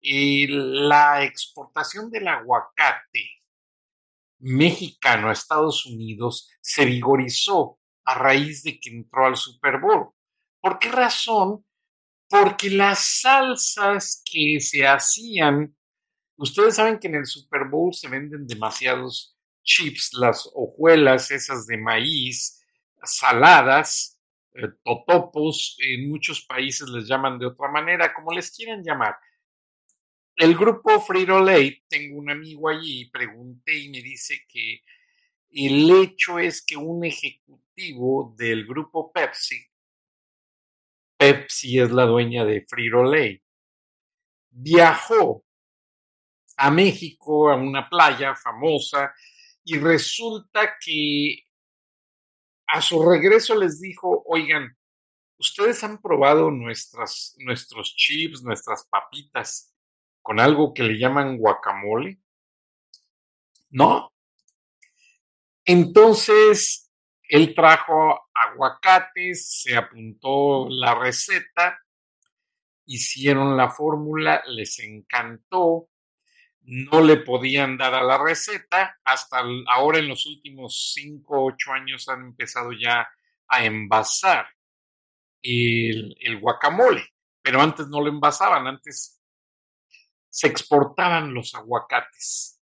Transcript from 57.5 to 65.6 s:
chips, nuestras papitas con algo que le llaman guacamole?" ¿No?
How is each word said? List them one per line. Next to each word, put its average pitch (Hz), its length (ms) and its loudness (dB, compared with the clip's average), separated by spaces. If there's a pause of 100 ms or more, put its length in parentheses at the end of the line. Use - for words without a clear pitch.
chips, 147 460 -4
nuestras 117 440 -8
papitas - 880 -10 (480)
con 107 180 -4
algo 147 340 4
que 127 80 -6
le 110 160 -2
llaman 131 400 -2
guacamole?" 104 840 -2 (1500)
¿No? - 420 2 (1500)